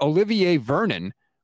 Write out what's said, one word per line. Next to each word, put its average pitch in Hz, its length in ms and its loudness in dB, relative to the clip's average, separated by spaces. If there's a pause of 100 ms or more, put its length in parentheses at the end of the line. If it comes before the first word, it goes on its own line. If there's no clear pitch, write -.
Olivier 175 560 2
Vernon 123 560 -2 (300)